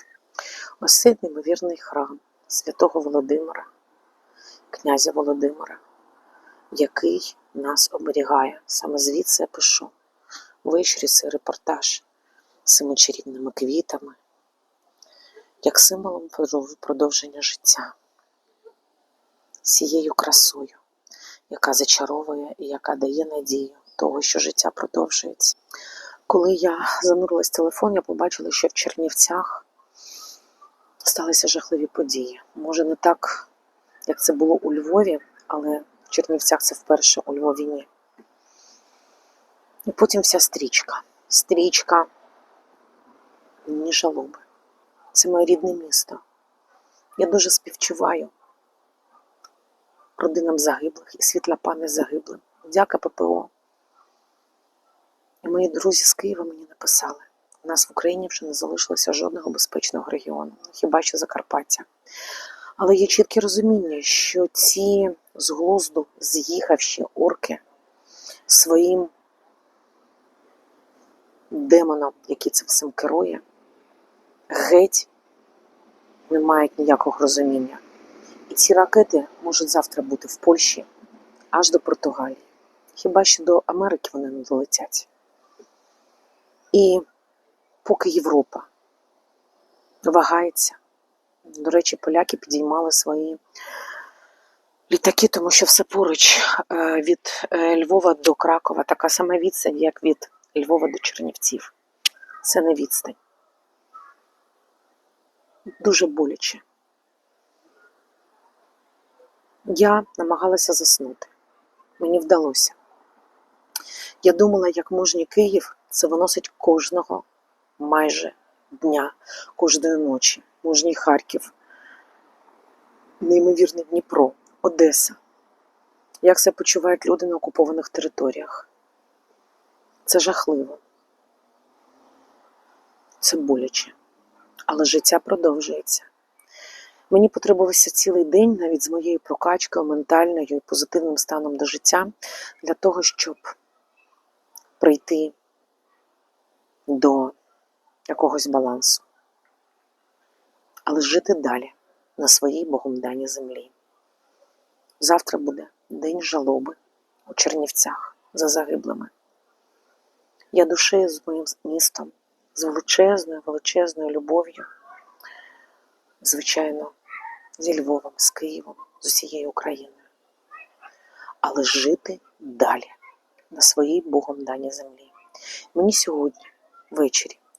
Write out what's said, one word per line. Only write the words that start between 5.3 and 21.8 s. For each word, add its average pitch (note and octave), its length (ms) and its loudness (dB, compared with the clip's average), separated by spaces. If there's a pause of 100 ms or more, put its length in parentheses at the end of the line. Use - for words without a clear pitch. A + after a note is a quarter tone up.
який - 640 -2 (180)
нас C#3+ 380 -2
оберігає. C#3+ 760 0
Саме - 320 -6
звідси C#3+ 440 -2
я D#3+ 40 -4
пишу - 440 -2 (760)
ввечері E3 420 0
цей - 240 0
репортаж - 720 -6 (640)
з - 120 4
цими C#3 180 0
чарівними C3 600 -2
квітами, C#3 600 -6 (1500)
як - 160 2
символом F3+ 500 0
продов-, D3 520 -6
продовження C#3+ 600 -4
життя, - 520 -2 (1700)
цією D#3 520 0
красою, C#3+ 600 2 (760)
яка - 220 -2
зачаровує D3 840 -2